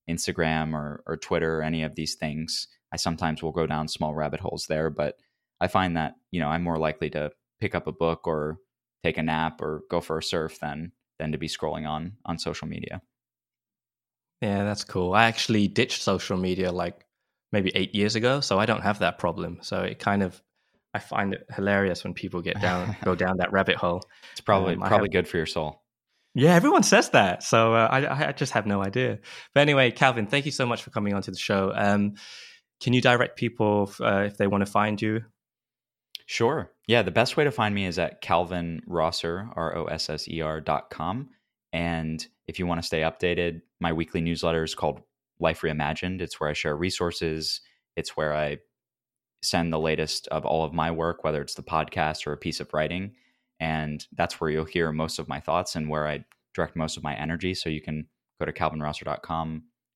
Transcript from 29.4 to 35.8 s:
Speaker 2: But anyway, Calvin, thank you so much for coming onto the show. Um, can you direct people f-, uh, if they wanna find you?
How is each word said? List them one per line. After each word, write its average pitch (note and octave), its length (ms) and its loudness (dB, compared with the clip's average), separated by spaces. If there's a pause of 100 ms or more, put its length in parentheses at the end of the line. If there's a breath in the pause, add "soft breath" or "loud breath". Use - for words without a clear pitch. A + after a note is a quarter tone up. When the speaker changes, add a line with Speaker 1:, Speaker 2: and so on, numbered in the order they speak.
Speaker 2:
But C#3+ 80 8
anyway, C#3 300 6
Calvin, A#2+ 360 4
thank C#3+ 180 0
you D3 60 -2
so C3 140 0
much A#2 180 -2
for - 80 -16
coming G2+ 220 -2
onto G2 180 -4
the F#2 60 -10
show. G2 380 2
Um, G#2 380 4 (680 loud breath)
can A#2+ 120 2
you B2+ 80 6
direct B2 340 4
people G#2+ 540 2
f-, - 100 -14
uh, G2+ 280 4
if G2+ 100 -8
they G2+ 100 4
wanna G2+ 200 2
find G#2 340 0
you? A2 200 0 (1080)